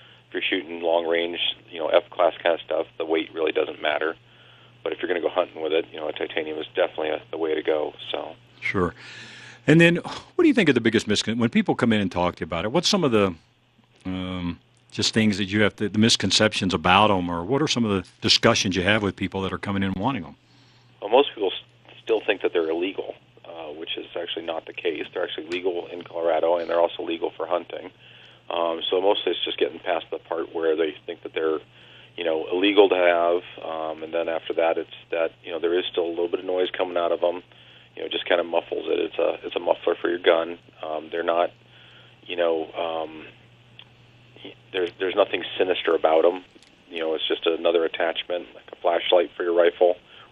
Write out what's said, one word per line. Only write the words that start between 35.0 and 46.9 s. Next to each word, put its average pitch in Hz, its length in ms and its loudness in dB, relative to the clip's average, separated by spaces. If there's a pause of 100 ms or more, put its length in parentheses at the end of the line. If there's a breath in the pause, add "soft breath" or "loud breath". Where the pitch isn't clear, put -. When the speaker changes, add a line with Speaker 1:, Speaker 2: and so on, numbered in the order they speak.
Speaker 1:
that, 82 240 -2 (100)
you 90 80 -12
know, 82 80 -6
there 85 180 0
is 90 80 0
still 87 200 -2
a 85 40 -2
little 85 180 -2
bit 90 120 -4
of 92 60 -12
noise 92 260 0
coming 90 260 -4
out 85 140 0
of 85 120 0
'em. 87 200 0 (520 loud breath)
You 87 60 -10
know, 82 80 -6
just - 160 -4
kind 87 160 2
of 85 40 -2
muffles 82 440 -4
it. 82 100 2
It's 82 180 -4
a, 82 280 0
it's 87 100 -10
a 92 40 -2
muffler 87 360 0
for 87 140 -2
your 87 100 -2
gun. 85 400 2 (240)
Um, 78 300 -6
they're 85 100 -4
not, 85 280 2 (760 loud breath)
you 90 80 -8
know, 82 380 0
um, 78 520 -6 (1500)
there's, 90 260 -2
there's 92 160 -4
nothing 95 300 2 (120)
sinister 90 380 2
about 80 300 4
'em. 92 180 2 (460)
You 85 100 -10